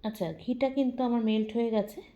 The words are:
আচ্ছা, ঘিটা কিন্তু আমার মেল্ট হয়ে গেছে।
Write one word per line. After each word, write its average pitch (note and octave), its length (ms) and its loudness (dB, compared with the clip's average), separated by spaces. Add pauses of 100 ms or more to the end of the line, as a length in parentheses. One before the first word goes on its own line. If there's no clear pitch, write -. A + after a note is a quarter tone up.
আচ্ছা, G3 300 -4
ঘিটা B3 380 -2
কিন্তু B3+ 320 0
আমার A#3+ 220 2
মেল্ট A3 300 2
হয়ে A#3 160 2
গেছে। G#3+ 300 0 (160)